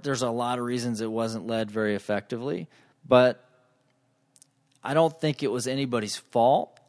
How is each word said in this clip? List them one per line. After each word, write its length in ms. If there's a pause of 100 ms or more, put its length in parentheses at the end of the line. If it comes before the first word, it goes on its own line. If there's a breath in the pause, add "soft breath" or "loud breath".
there's 180
a 80
lot 300
of 60
reasons 360
it 80
wasn't 380
led 240
very 240
effectively, 720 (400 soft breath)
but 360 (1400)
I 100
don't 260
think 220
it 100
was 160
anybody's 500
fault. 600 (120)